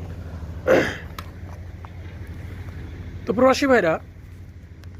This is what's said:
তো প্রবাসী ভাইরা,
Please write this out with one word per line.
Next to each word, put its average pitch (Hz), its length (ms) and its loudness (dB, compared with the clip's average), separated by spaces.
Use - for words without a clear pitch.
তো - 60 2
প্রবাসী 254 340 6
ভাইরা, 202 340 6